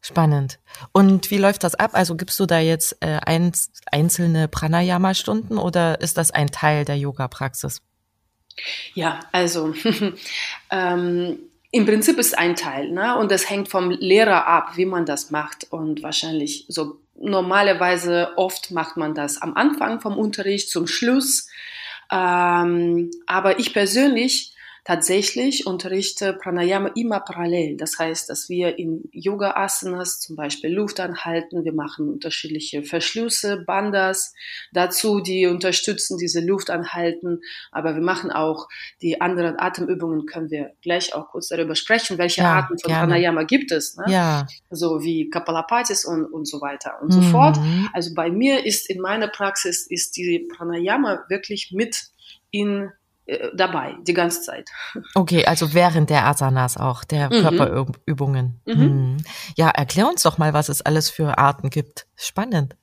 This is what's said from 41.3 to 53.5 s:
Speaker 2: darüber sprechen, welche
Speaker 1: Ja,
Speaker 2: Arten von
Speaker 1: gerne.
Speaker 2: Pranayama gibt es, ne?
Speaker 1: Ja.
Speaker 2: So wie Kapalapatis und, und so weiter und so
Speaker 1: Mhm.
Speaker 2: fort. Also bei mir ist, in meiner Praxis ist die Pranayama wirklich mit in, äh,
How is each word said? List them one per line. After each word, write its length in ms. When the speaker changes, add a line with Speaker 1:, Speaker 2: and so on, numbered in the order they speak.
Speaker 2:
darüber 280
sprechen, 400
welche 240
Speaker 1:
Ja, 140
Speaker 2:
Arten 240
von 120
Speaker 1:
gerne. 160
Speaker 2:
Pranayama 360
gibt 300
es, 260
ne? 100
Speaker 1:
Ja. 380
Speaker 2:
So 320
wie 260
Kapalapatis 800
und, 180
und 240
so 140
weiter 400
und 100
so 80
Speaker 1:
Mhm. 100
Speaker 2:
fort. 280
Also 220
bei 160
mir 340
ist, 240
in 120
meiner 280
Praxis 580
ist 300
die 400
Pranayama 720
wirklich 420
mit 360
in, 400
äh, 280